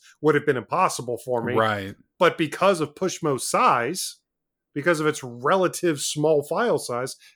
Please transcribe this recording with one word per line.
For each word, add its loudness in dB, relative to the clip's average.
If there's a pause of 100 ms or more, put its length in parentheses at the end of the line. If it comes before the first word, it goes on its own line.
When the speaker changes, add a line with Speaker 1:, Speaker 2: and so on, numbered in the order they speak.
(200)
Speaker 1:
would 4
have 2
been 2
impossible -2
for -2
me. -2
Speaker 2:
Right. 0 (240)
Speaker 1:
But 4
because 0
of -4
Pushmo's -4
size, 0 (580)
because 0
of 0
its -2
relative 0
small 2
file 0
size, -6 (200)